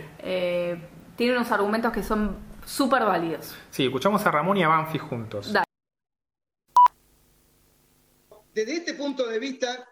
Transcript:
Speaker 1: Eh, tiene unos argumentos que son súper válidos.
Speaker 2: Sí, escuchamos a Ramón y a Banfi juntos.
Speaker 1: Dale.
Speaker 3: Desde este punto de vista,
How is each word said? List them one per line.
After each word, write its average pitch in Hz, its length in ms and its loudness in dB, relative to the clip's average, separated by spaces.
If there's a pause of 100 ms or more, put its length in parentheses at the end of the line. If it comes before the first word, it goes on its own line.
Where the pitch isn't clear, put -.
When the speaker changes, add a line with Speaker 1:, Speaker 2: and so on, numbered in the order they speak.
(200)
Speaker 1:
Eh, 175 600 -4 (360)
tiene 247 200 2
unos 233 160 0
argumentos 220 400 0
que 202 120 -4
son 214 340 -2 (260)
súper 254 420 2
válidos. 170 500 -2 (160)
Speaker 2:
Sí, 143 140 0
escuchamos 156 380 2
a 190 60 2
Ramón 160 280 2
y 185 60 4
a 160 40 4
Banfi 156 320 2
juntos. 110 520 -8
Speaker 1:
Dale. 196 140 2 (3000)
Speaker 3:
Desde 220 220 -4
este 339 180 -6
punto 269 340 -4
de 226 120 -4
vista, 247 520 -6